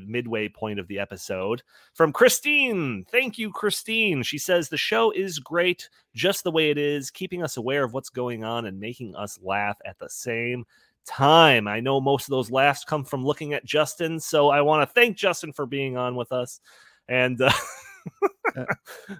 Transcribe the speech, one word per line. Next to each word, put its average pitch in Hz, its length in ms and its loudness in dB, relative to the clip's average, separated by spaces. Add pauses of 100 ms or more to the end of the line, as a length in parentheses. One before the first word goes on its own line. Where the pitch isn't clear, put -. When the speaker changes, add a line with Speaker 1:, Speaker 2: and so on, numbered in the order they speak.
Speaker 1:
midway 113 420 -4
point 107 300 -6
of 90 80 -8
the 98 120 -8
episode 98 640 -6 (320)
from 156 180 4
Christine. 226 960 0
Thank 254 260 0
you, 220 140 -4
Christine. 208 720 -2
She 151 160 -6
says, 175 300 0
"The 151 80 -6
show 226 340 2
is 180 300 -4
great, 175 480 -2 (260)
just 170 300 0
the 175 80 -2
way 156 180 4
it 147 80 0
is, 147 320 -2
keeping 180 320 -8
us 151 140 -6
aware 131 260 0
of 117 100 -2
what's 135 180 -8
going 120 340 -4
on 117 220 -4
and 95 120 -8
making 107 380 -10
us 104 260 -10
laugh 101 420 0
at 98 140 -14
the - 100 -12
same 120 580 -4 (380)
time. 139 600 6
I 107 140 -2
know 135 200 0
most 135 280 0
of - 20 -6
those 127 200 -2
laughs 135 340 2
come 151 200 -4
from 131 200 -6
looking 147 300 -4
at 139 100 -6
Justin, 156 560 -2
so 143 300 4
I 143 100 6
wanna 147 260 4
thank 240 300 4
Justin 175 360 -2
for 143 140 -6
being 135 300 -4
on 123 180 -2
with 123 160 -6
us." 123 300 -4 (480)
And, 127 320 2
uh, 131 120 6
<laughs> - 80 0 (960)
Speaker 2:
Uh, 131 80 -6 (560)